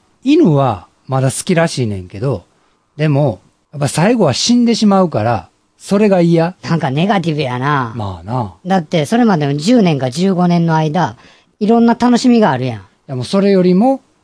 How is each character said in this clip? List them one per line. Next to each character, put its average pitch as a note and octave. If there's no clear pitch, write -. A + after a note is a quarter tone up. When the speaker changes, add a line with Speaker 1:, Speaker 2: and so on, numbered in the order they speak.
Speaker 1:
犬 C4+
は B2
ま C3
だ C3
好 -
き F#3+
ら E3
し C#3
い -
ね G2+
ん F2+
け G2
ど、 A#2
で D3+
も、 C#3
や D3
っ -
ぱ C#3+
最 G3
後 G#3+
は B2
死 A#3+
ん A#3+
で A#3
し -
ま G3
う F#3
か A#2+
ら、 A2+
そ -
れ G#3
が F#3
嫌。 E3+
Speaker 2:
な E3+
ん D3+
か C#3+
ネ D3+
ガ G3+
テ E3
ィ D3+
ブ D3
や B2
な。 C3
Speaker 1:
ま G2
あ E2
な。 G#2+
Speaker 2:
だ F#3+
っ E3+
て D3+
そ A3+
れ A#3+
ま G3+
で D3
の C#3+
十 G#3+
年 E3+
か B2+
十 F3+
五 F3
年 E3+
の D#3+
間、 D#3
い G#3
ろ A#3
ん A#3
な A#3
楽 A#3+
し B3+
み A#3
が G3+
あ C3
る B2+
や A#2
ん。 G2+
Speaker 1:
い -
や、 C3+
も B2
う -
そ G3
れ G3+
よ F#3+
り F3+
も、 C4